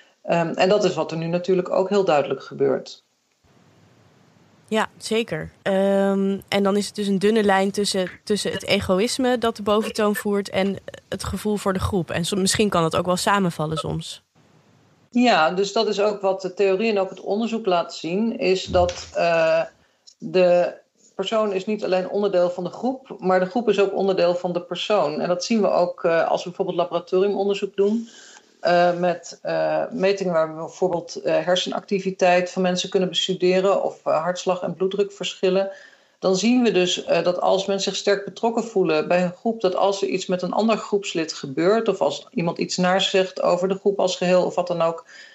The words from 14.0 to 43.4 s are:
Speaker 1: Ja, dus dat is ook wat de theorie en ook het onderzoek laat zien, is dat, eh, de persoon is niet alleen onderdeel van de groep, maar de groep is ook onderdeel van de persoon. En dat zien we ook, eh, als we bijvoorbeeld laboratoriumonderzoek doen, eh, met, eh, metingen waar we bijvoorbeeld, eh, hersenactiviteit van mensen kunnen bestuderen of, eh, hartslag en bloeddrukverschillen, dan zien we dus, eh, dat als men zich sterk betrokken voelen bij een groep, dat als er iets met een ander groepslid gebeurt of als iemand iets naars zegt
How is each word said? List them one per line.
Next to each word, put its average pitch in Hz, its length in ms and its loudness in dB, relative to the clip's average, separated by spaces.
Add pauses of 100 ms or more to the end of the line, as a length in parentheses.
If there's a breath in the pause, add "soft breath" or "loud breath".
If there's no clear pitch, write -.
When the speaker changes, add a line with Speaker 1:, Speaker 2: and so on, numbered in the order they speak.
Speaker 1:
Ja, 208 400 4
dus 196 220 0
dat 220 160 0
is 208 120 0
ook 202 200 0
wat 190 220 -2
de 180 120 -6
theorie 196 360 2
en 202 80 0
ook 190 120 -2
het - 100 -16
onderzoek 220 460 -4
laat 170 280 0
zien, 208 440 -4
is 185 260 0
dat, 180 500 0
eh, 165 480 2 (560 soft breath)
de 175 560 2 (400)
persoon 208 380 -2
is 185 140 -4
niet 214 180 -4
alleen 185 240 0
onderdeel 190 420 2
van 180 140 -6
de 175 60 -6
groep, - 480 -6
maar 185 220 2
de 185 60 0
groep 226 220 -2
is 202 120 4
ook 190 140 2
onderdeel 175 400 2
van 175 180 -4
de 175 100 -4
persoon. 170 580 -2
En 160 80 -2
dat 175 160 -2
zien 226 160 2
we 190 100 2
ook, 175 340 0
eh, 165 240 2
als - 140 0
we - 60 -10
bijvoorbeeld 175 300 -4
laboratoriumonderzoek 196 960 -2
doen, 214 320 0 (560 loud breath)
eh, 175 340 4
met, 175 440 -4
eh, 160 480 0
metingen 190 420 0
waar 160 160 2
we 156 120 -12
bijvoorbeeld, 170 560 -4
eh, 160 280 0
hersenactiviteit 180 1080 0
van 190 120 -2
mensen 180 260 0
kunnen 185 200 0
bestuderen 180 760 2
of, - 220 -4
eh, 147 180 0
hartslag 180 400 -2
en 175 120 -4
bloeddrukverschillen, 190 960 -2 (480 loud breath)
dan 185 180 2
zien 240 260 4
we 233 80 4
dus, 180 340 0
eh, 170 200 0
dat 175 160 0
als 185 260 2
men 196 140 -2
zich 196 160 -4
sterk 202 280 0
betrokken 226 400 -2
voelen 160 440 0
bij 175 160 2
een 175 100 -4
groep, 226 260 -4
dat 180 160 0
als 196 260 0
er 196 60 0
iets - 180 -4
met 180 160 -2
een 180 100 -4
ander 220 240 2
groepslid 196 560 -4
gebeurt 175 560 0
of 185 120 0
als 147 300 -2
iemand 175 280 -2
iets - 180 -4
naars 185 340 2
zegt 185 320 0